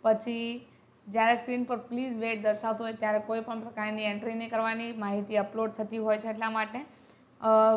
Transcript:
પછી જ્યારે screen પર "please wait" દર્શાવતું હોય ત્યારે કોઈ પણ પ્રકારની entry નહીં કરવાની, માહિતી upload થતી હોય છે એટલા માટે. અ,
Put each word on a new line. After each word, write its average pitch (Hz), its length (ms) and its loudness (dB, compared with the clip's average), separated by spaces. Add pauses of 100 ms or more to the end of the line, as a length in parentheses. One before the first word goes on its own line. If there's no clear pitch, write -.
પછી 233 640 0 (420)
જ્યારે 226 280 4
screen 247 280 -2
પર 247 120 -2
"please 247 400 -4
wait" 220 260 -2
દર્શાવતું 220 440 0
હોય 220 60 -4
ત્યારે 214 260 0
કોઈ 220 220 -2
પણ 226 200 -6
પ્રકારની 214 420 -4
entry 214 320 -2
નહીં 226 160 -6
કરવાની, 226 420 0
માહિતી 208 440 -2
upload 214 340 0
થતી 220 260 -6
હોય 220 220 2
છે 226 100 -8
એટલા 220 220 -2
માટે. 220 280 -2 (640)
અ, 220 80 0 (280)